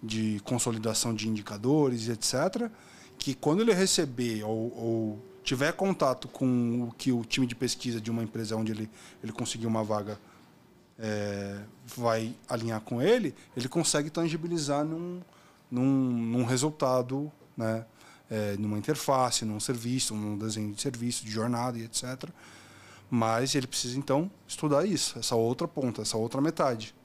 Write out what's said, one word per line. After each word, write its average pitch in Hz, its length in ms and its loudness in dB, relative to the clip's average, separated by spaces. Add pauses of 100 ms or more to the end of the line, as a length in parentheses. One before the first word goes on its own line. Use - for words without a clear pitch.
de 110 420 -2
consolidação 113 680 0
de 107 140 -2
indicadores, 113 800 2
et 113 160 -4
cetera, 190 480 0 (460)
que 135 160 -2
quando 151 260 2
ele 226 140 6
receber 127 680 2
ou, 110 320 -2
ou 113 480 0 (220)
tiver 139 300 2
contato 151 540 2
com 120 560 2
o 117 80 -6
que - 200 0
o 120 140 2
time 131 200 2
de 123 80 -4
pesquisa 120 460 -2
de 110 100 -4
uma 117 120 0
empresa 110 340 -4
onde 110 160 0
ele, 107 180 -4 (320)
ele 110 100 -8
conseguiu - 360 -4
uma 110 160 2
vaga, 104 340 -2 (800)
é, 101 600 -4 (340)
vai 113 400 0 (140)
alinhar 113 320 -2
com 120 220 -2
ele, 202 320 4 (200)
ele 127 140 -4
consegue 151 400 2
tangibilizar 160 760 0
num, 170 380 -4 (500)
num, 123 140 2
num 123 600 4
resultado, 131 840 0 (240)
né? 113 300 -2 (460)
É, 104 260 -2
numa 107 220 -2
interface, 127 680 2
num 107 160 -4
serviço, 120 540 -2
num 104 240 -2
desenho 107 340 -4
de 101 80 -10
serviço, 120 420 -4
de 107 80 -10
jornada 117 480 -2
e 113 60 -8
et 117 100 -16
cetera. 127 380 -6 (800)
Mas 117 440 2
ele 135 120 0
precisa, 123 320 -4
então, 143 320 2 (180)
estudar 151 380 2
isso, 175 320 0
essa 117 180 0
outra 120 320 2
ponta, 123 320 -2
essa 107 160 -2
outra 120 240 0
metade, 139 540 0 (100)